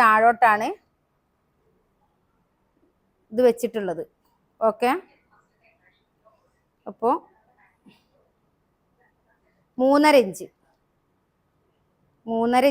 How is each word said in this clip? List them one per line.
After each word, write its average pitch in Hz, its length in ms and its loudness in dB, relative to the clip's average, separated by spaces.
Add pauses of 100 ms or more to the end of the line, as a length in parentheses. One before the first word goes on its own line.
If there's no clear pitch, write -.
താഴോട്ടാണ് 226 680 2 (2750)
ഇത് 220 160 -4
വെച്ചിട്ടുള്ളത്. 202 540 -6 (680)
ഓക്കെ. 240 200 -4 (2000)
അപ്പോ 233 200 -4 (2750)
മൂന്നര 285 440 2
ഇഞ്ച്. 185 220 -12 (1800)
മൂന്നര 233 400 0